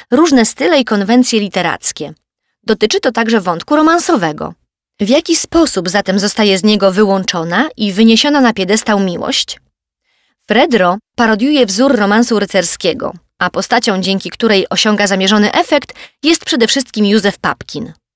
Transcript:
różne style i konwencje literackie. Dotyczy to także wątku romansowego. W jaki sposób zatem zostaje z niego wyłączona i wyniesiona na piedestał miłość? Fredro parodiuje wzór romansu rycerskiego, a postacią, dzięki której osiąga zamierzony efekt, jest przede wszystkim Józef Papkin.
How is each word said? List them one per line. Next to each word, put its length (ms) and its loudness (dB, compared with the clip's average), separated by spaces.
różne 340 4
style 360 0
i 40 0
konwencje 560 0
literackie. 760 -6
Dotyczy 380 0
to 120 -2
także 280 0
wątku 360 -2
romansowego. 800 0
W 80 -2
jaki 280 0
sposób 520 0
zatem 300 -2
zostaje 400 0
z 60 -2
niego 280 2
wyłączona 840 0
i 160 -4
wyniesiona 480 4
na 120 2
piedestał 480 0
miłość? 600 -6
Fredro 500 2
parodiuje 500 2
wzór 300 2
romansu 420 2
rycerskiego, 720 -4
a 120 -2
postacią, 500 -2
dzięki 300 -4
której 400 0
osiąga 360 0
zamierzony 460 0
efekt, 400 -2
jest 220 0
przede 220 0
wszystkim 400 -2
Józef 320 0
Papkin. 540 -8